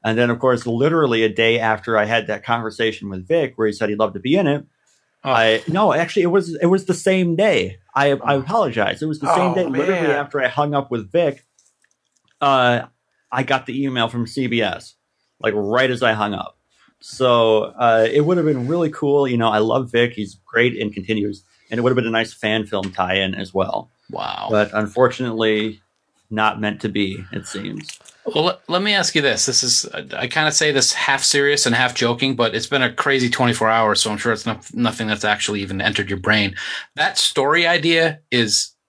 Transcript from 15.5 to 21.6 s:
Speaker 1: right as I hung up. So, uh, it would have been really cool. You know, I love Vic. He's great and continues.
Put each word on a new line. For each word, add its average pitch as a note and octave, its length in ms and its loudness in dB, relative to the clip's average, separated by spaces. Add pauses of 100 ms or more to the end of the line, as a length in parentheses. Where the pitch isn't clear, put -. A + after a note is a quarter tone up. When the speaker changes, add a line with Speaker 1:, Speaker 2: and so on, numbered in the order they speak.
Speaker 1:
right A2+ 340 2
as B2 140 -2
I A2+ 100 4
hung G#2 200 -2
up. - 240 -10 (440)
So, A2+ 760 2
uh, A2+ 320 4
it C#3 120 2
would F3 160 2
have D#3+ 80 0
been C3 220 0
really E3 220 0
cool. C#3+ 380 0
You A#2+ 100 0
know, A2+ 120 2
I G#2+ 80 2
love A#2+ 340 0
Vic. A#2+ 220 2
He's G#2 220 -8 (100)
great A#2 340 0
and G#2 140 -4
continues. G2+ 500 -4 (260)